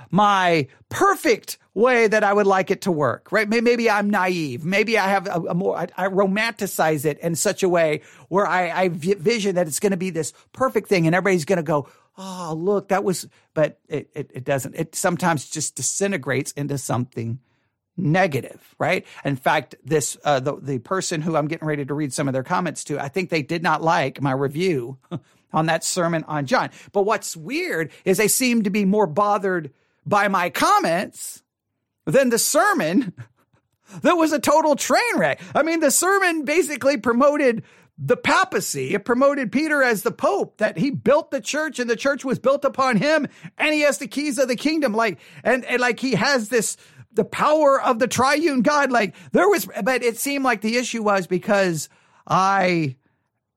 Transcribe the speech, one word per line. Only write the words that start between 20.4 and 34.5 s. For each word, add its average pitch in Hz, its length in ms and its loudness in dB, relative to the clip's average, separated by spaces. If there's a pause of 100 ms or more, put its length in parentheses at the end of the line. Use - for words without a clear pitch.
the 135 220 -6
person 180 420 -4
who 160 140 -2
I'm 147 120 0
getting 160 200 -6
ready 147 180 -4
to 143 80 -8
read 147 180 -4
some 143 160 -4
of 131 60 -2
their 131 100 -4
comments 175 420 -4
to, 143 140 -6
I 131 100 -8
think 185 200 -6
they 160 140 -2
did 165 200 -6
not 160 180 0
like 160 400 0
my 139 100 0
review 135 640 -2 (280)
<laughs> - 280 -20
on 160 140 0
that 165 160 -2
sermon 170 440 -2
on 147 180 -4
John. 175 240 0 (220)
But 202 120 0
what's 196 340 -4
weird 196 540 -6 (120)
is 185 140 2
they 214 120 2
seem 240 340 2
to 208 60 0
be 202 160 0
more 202 220 2
bothered 185 640 -2 (340)
by 202 240 2
my 175 200 0
comments 302 920 0 (640)
than 247 240 4
the 233 100 2
sermon 247 760 2 (440)
<laughs> - 440 -20
that 285 120 4
was 320 180 2
a 294 80 0
total 302 360 4